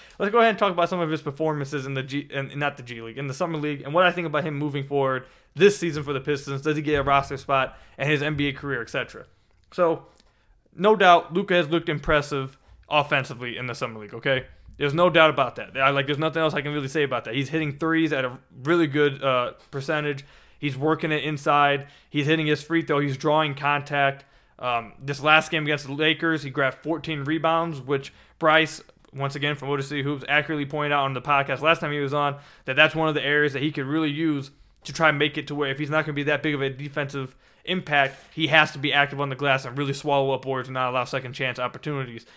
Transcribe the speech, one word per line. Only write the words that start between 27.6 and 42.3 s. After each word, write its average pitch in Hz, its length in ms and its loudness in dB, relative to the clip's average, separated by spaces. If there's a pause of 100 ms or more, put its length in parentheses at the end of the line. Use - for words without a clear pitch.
which 135 320 -4 (260)
Bryce, 156 420 4 (320)
once 139 220 -4
again 147 220 -2
from 139 100 -10
Motor 139 160 0
City 143 180 -4
Hoops, 139 280 -4
accurately 147 360 0
pointed 147 280 -2
out 143 100 4
on 135 100 0
the 127 80 -6
podcast 139 380 0
last 160 200 4
time 151 120 -4
he 147 80 -2
was 139 140 -2
on, 143 240 0 (260)
that 131 140 -6
that's 156 180 6
one 160 140 2
of 151 60 0
the 127 80 -2
areas 147 300 2
that 131 80 -4
he 151 120 -2
could 143 120 -4
really 156 240 0
use 147 400 -2 (360)
to 143 80 -12
try 160 160 4
and 147 100 2
make 147 180 0
it 143 100 -6
to 147 80 -6
where 143 140 -2
if 135 80 -4
he's 143 120 -4
not 156 160 0
gonna 151 80 -6
be 143 100 -2
that 143 180 0
big 151 140 0
of 135 60 -4
a 135 80 0
defensive 139 640 -8 (300)
impact, 143 500 0 (180)
he 160 140 -2
has 151 240 6
to 143 80 -12
be 135 140 0
active 139 260 2
on 139 100 -2
the 131 60 -6
glass 135 300 2
and 127 120 -10
really 139 160 -2
swallow 139 380 2
up 131 100 -2
boards 131 280 -4
and 131 40 -8
not 127 160 0
allow 127 140 0
second 127 300 -6
chance 127 260 -4
opportunities. 123 680 -6 (120)